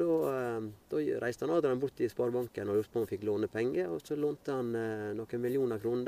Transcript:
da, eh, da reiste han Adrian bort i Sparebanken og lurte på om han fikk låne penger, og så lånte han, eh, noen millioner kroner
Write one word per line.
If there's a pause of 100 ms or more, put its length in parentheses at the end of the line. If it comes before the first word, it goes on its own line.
da, (180)
eh, (260)
da (200)
reiste
han
Adrian
bort
i
Sparebanken
og
lurte
på
om
han
fikk
låne
penger,
og
så
lånte
han,
eh,
noen
millioner
kroner